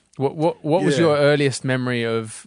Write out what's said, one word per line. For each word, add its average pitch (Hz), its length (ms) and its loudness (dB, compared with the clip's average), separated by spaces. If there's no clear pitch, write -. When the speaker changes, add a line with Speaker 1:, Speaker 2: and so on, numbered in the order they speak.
Speaker 1:
What, 135 180 -2
what, 160 300 -4
what 160 180 2
was 165 160 2
Speaker 2:
Yeah. 165 100 4
Speaker 1:
your 147 100 4
earliest 143 440 2
memory 127 420 -2
of 113 420 -6